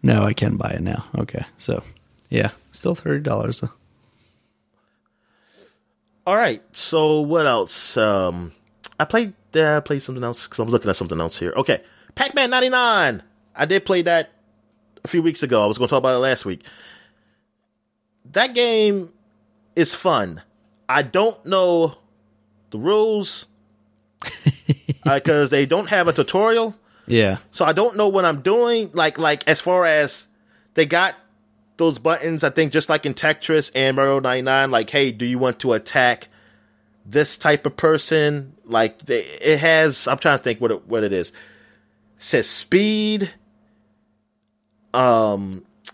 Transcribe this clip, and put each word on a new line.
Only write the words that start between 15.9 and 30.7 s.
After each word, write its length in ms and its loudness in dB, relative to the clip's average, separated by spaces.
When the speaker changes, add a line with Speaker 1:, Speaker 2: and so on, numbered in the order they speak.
Speaker 2:
about 180 2
it 40 0
last 240 -2
week. 200 -10
That 220 0
game 580 0
is 180 0
fun. 480 -2
I 140 2
don't 420 -2
know 540 0
the 80 -12
rules, 680 -2
Speaker 1:
<laughs> 840 -4
Speaker 2:
uh, 180 2
'cause 280 2
they 160 2
don't 220 0
have 200 2
a 40 0
tutorial. 640 0
Speaker 1:
Yeah. 300 2
Speaker 2:
So 140 0
I 80 2
don't 220 0
know 120 2
what 160 2
I'm 160 0
doing. 540 0
Like, 240 0
like, 280 0
as 140 2
far 240 2
as 420 0